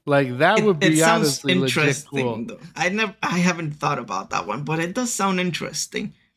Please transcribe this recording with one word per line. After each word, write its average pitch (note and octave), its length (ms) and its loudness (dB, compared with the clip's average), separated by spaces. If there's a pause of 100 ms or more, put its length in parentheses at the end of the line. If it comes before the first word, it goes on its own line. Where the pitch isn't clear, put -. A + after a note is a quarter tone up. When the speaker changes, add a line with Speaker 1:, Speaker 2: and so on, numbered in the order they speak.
Speaker 1:
Like, C#3 340 2
that F3+ 200 4
Speaker 2:
It, G#3+ 60 2
Speaker 1:
would F#3 180 2
Speaker 2:
it F#3 80 6
Speaker 1:
be D#3 60 4
Speaker 2:
sounds D#3+ 300 4
Speaker 1:
honestly C#3 280 0
legit C3+ 280 2
Speaker 2:
interesting, C3 680 -2
Speaker 1:
cool. A2 80 -14
Speaker 2:
though. - 80 -20 (100)
I D#3+ 140 -2
nev-, G#3 340 -2
I C4 160 0
haven't E3+ 340 0
thought D3 280 -2
about G2 300 -8
that G2+ 160 -4
one, A2+ 180 -6
but D#3 160 -2
it F3 140 -4
does B3 180 -2
sound G3 260 0
interesting. - 760 -6 (240)